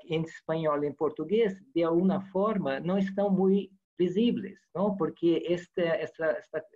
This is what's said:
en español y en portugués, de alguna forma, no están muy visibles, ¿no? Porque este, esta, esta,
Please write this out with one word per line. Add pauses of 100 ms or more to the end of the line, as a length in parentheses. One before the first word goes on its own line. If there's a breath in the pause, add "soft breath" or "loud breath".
en
español
y
en
portugués, (100)
de
alguna
forma,
no
están
muy (280)
visibles, (160)
¿no?
Porque
este,
esta,
esta, (120)